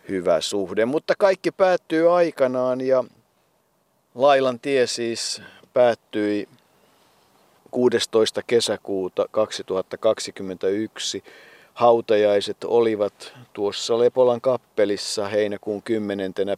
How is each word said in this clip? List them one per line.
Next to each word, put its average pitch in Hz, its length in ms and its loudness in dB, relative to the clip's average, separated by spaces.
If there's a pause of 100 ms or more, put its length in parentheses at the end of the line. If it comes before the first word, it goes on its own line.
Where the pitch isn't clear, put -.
hyvä 87 320 0
suhde. 98 440 -2
Mutta 147 320 -2
kaikki 185 340 0
päättyy 175 680 2
aikanaan, 127 640 0
ja 131 220 0 (1120)
Lailan 131 440 2
tie 135 280 0
siis 117 540 -6 (320)
päättyi 107 760 0 (1200)
kuudestoista 113 760 0
kesäkuuta 98 840 -2
kaksituhattakaksikymmentäyksi. 98 1900 -4 (500)
Hautajaiset 107 920 2
olivat 110 680 0 (200)
tuossa 104 460 -2
Lepolan 123 420 2
kappelissa 104 840 -2
heinäkuun 104 560 -4
kymmenentenä 101 760 -4